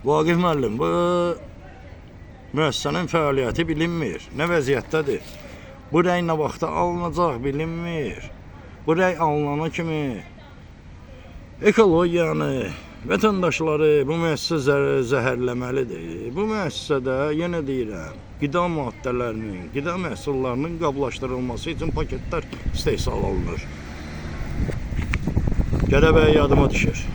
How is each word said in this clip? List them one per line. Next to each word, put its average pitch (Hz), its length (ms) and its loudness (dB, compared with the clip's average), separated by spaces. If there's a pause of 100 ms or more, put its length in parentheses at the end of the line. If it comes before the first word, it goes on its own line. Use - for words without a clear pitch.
Vaqif 156 380 4
müəllim, 139 400 2
bu 170 100 0 (1700)
müəssisənin 151 500 0
fəaliyyəti 147 600 2
bilinmir, 160 680 -2
nə 156 140 -2
vəziyyətdədir? 139 840 0 (600)
Bu 170 80 6
rəy 175 240 2
nə 165 80 0
vaxtda 156 400 -2
alınacaq, 175 720 0
bilinmir. 160 880 -4 (520)
Bu 160 140 2
rəy 185 180 4
alınana 151 560 0
kimi 151 520 -4 (1400)
ekologiyanı, 165 1080 4 (360)
vətəndaşları 165 840 4 (180)
bu 165 100 0
müəssisə 160 460 0
zə-, 139 420 4
zəhərləməlidir. 123 1300 -2
Bu 208 140 -2
müəssisədə, 139 680 -2 (220)
yenə 170 260 -2
deyirəm, 107 540 -4 (240)
qida 156 320 0
maddələrinin, 110 960 -4
qida 147 300 -4
məhsullarının 135 800 -2
qablaşdırılması 127 960 -2
üçün 160 200 -2
paketlər 151 480 -2 (300)
istehsal 110 560 0
olunur. 85 340 -2 (2250)
Gədəbəy 156 420 8
yadıma 139 380 6
düşür. - 420 2